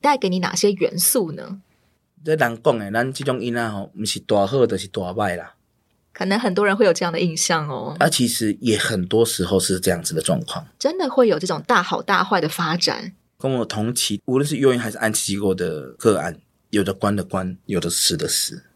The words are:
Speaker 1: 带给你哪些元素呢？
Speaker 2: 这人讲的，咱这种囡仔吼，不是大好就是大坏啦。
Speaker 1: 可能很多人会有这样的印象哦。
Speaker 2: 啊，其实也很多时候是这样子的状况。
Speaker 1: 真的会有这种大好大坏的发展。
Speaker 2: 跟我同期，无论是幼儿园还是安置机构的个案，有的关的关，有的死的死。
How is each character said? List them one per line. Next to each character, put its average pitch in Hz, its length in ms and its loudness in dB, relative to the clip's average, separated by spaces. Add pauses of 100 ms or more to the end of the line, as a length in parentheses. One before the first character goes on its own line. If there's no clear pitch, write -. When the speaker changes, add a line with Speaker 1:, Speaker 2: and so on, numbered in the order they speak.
Speaker 1:
带 285 160 2
给 202 120 -2
你 185 100 0
哪 - 160 -2
些 208 160 4
元 180 260 -2
素 175 340 0
呢？ - 300 -12 (600)
Speaker 2:
这 156 120 0
人 156 40 -4 (220)
讲 123 180 2
的， 101 120 -6
咱 123 220 0
这 139 100 -8
种 131 140 0
囡 117 160 -4
仔 117 160 -2
吼， 101 260 -8
不 104 100 -6
是 101 140 -4
大 101 280 2
好 127 180 4
就 98 120 0
是 95 100 -6
大 92 260 -6
坏 98 220 -2
啦。 85 200 -14 (560)
Speaker 1:
可 - 140 -6
能 196 120 2
很 233 160 0
多 202 120 2
人 196 100 4
会 208 100 4
有 180 60 6
这 170 140 0
样 170 80 -2
的 165 60 -2
印 170 180 0
象 156 320 0
哦。 135 300 -6
Speaker 2:
啊， 160 100 4
其 127 180 2
实 107 320 0
也 110 180 2
很 98 300 -2
多 110 160 4
时 95 220 0
候 98 140 2
是 92 200 0
这 92 100 0
样 87 140 0
子 - 100 -4
的 78 80 -2
状 80 200 0
况。 - 260 -10 (100)
Speaker 1:
真 330 200 -2
的 320 120 0
会 254 200 4
有 160 100 2
这 180 80 -4
种 156 180 -2
大 214 160 4
好 - 200 -2
大 185 220 2
坏 185 180 2
的 156 80 0
发 165 260 -2
展。 - 380 -2 (240)
Speaker 2:
跟 135 160 -2
我 120 120 0
同 110 300 -2
期， - 300 -4
无 127 120 2
论 143 80 2
是 147 120 -4
幼 135 120 6
儿 127 40 4
园 120 60 0
还 113 120 -6
是 - 60 -12
安 110 160 0
置 - 100 -2
机 98 140 -2
构 101 180 2
的 76 380 -6
个 107 240 2
案， 78 240 -6 (300)
有 104 120 2
的 95 100 -2
关 104 220 0
的 95 80 -2
关， 92 340 -4 (100)
有 90 120 -2
的 85 100 -4
死 - 280 0
的 - 100 -4
死。 - 360 -4 (120)